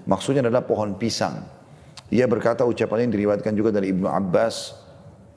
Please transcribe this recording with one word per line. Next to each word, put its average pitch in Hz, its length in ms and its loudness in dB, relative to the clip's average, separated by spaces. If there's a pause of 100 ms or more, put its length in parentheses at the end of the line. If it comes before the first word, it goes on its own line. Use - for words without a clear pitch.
maksudnya 131 400 0
adalah 117 160 2
pohon 104 320 -2
pisang. 104 480 -4 (720)
Ia 120 160 4
berkata, 117 400 2
ucapan 113 400 0
ini 104 80 0
diriwayatkan 104 400 0
juga 107 160 2
dari 95 220 0
Ibnu 92 100 0
Abbas, 98 800 -2 (520)